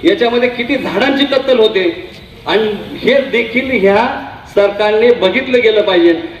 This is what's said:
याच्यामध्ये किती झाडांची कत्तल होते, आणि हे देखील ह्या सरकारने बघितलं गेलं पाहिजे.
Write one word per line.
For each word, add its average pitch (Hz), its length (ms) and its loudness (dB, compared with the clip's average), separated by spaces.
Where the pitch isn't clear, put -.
याच्यामध्ये 240 440 2
किती 240 280 -4
झाडांची 262 480 0
कत्तल 269 340 0
होते, 185 520 0
आणि 214 220 0
हे 254 220 0
देखील 240 520 -4
ह्या 202 500 0
सरकारने 214 560 2
बघितलं 247 520 0
गेलं 214 200 2
पाहिजे. 170 320 4